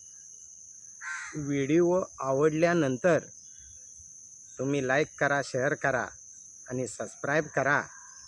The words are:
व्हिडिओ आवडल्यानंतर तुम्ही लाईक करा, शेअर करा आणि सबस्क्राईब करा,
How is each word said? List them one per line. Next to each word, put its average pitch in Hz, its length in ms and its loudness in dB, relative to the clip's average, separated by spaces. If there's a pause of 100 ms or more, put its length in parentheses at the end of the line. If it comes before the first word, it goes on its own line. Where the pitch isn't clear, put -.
(1400)
व्हिडिओ 151 680 2 (180)
आवडल्यानंतर 151 1000 2 (1400)
तुम्ही 139 280 -2
लाईक 143 200 2 (120)
करा, 143 240 0
शेअर 135 300 -2
करा 131 340 -2 (640)
आणि 127 180 -4
सबस्क्राईब 135 580 -4
करा, 139 360 0 (460)